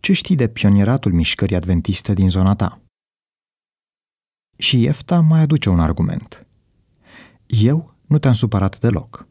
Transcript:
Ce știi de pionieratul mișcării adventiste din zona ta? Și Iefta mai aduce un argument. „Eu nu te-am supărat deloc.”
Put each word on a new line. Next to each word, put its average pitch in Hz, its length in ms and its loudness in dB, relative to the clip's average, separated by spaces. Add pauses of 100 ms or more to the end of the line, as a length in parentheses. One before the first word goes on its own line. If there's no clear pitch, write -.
Ce - 120 -2
știi 185 240 -2
de 120 120 0
pionieratul 101 640 0
mișcării 90 440 -2
adventiste 90 580 -2
din 95 140 2
zona 95 260 2
ta? - 260 -6 (1800)
Și - 240 0
Iefta 147 400 0
mai 160 200 4
aduce 156 280 0
un 87 120 2
argument. - 680 -4 (1000)
„Eu 123 480 0 (120)
nu 151 120 2
te-am 135 160 2
supărat 98 440 0
deloc.” - 520 -4